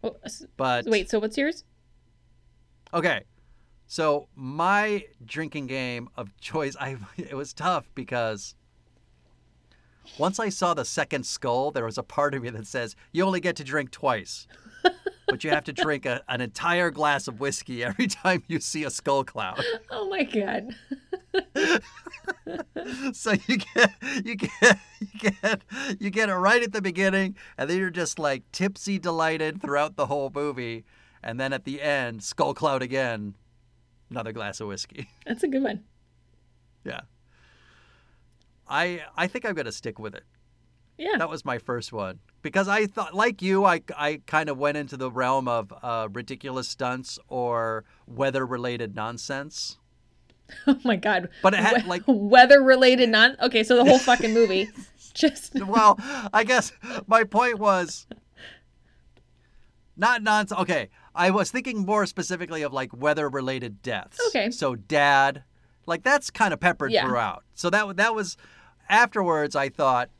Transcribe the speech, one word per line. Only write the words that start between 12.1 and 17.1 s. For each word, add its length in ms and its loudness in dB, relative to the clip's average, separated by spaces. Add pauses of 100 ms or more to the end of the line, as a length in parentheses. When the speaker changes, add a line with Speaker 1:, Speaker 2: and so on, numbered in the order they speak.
Speaker 2:
of 80 -6
me 80 -8
that 160 -14
says, 300 -8 (160)
"You 120 0
only 160 0
get 160 -2
to 80 -12
drink 260 -4
twice, 560 -4 (420)
Speaker 1:
<laughs> 400 -6
Speaker 2:
but 160 -2
you 60 -4
have 140 0
to 80 -10
drink 320 -2
a, 240 -2
an 140 -2
entire 480 0
glass 360 0